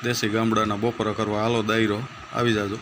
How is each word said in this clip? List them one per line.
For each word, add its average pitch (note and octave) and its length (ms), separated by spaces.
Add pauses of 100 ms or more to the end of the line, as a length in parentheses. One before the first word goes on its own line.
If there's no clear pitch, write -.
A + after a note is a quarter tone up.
દેશી A2+ 320
ગામડાના G#2+ 480
બપોરા G#2+ 360
કરવા G#2 240
હાલો A#2 200
દાયરો, G#2+ 360 (340)
આવી A#2 240
જાજો. G2+ 240